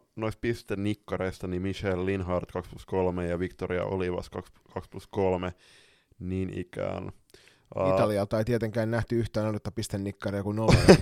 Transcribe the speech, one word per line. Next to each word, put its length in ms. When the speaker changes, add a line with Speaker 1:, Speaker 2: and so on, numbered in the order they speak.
Speaker 1:
nois 220
pistenikkareista, 1120
niin 140
Michelle 440
Linhardt 460
kaksi 200
plus 140
kolme 420
ja 120
Victoria 460
Olivas 440
kaksi 240
kaksi 160
plus 180
kolme 460
niin 400
ikään. 520
Äh, 160
Speaker 2:
Italialta 440
ei 60
tietenkään 460
nähty 280
yhtään 280
ainutta 240
pistenikkaria 720
kuin 120
nolla 180